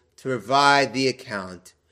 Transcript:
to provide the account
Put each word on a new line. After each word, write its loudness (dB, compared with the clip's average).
to -12
provide 2
the -2
account -12